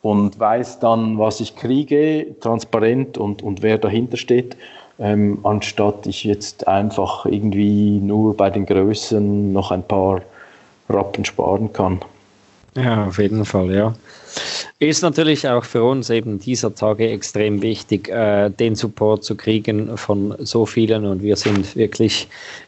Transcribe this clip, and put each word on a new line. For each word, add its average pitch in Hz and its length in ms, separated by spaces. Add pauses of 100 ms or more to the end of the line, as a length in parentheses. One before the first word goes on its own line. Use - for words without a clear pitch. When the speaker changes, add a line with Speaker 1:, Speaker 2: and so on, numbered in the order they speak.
Speaker 1:
und 104 380
weiß 113 400
dann, 113 400
was 110 200
ich 110 160
kriege, 147 840
transparent 117 760
und, 104 260
und 101 180
wer 110 160
dahinter 113 400
steht, 123 400 (420)
ähm, 104 440
anstatt 104 640
ich - 160
jetzt - 440
einfach 98 580
irgendwie 104 720
nur 104 360
bei 98 140
den 98 160
Größen 101 880
noch 95 180
ein 92 120
paar 95 380 (680)
Rappen 98 360
sparen 101 480
kann. 92 260 (760)
Speaker 2:
Ja, 113 320
auf 92 120
jeden 107 260
Fall, 92 280
ja. 110 200 (880)
Ist 151 240
natürlich 156 440
auch 120 180
für 117 180
uns 123 260
eben 113 300
dieser 117 340
Tage 107 360
extrem 104 520
wichtig, 107 480
äh, 104 400
den 110 260
Support 107 480
zu 107 120
kriegen 110 640
von 101 420
so 110 260
vielen, 110 400
und 95 160
wir 104 140
sind 98 400
wirklich 110 520 (400)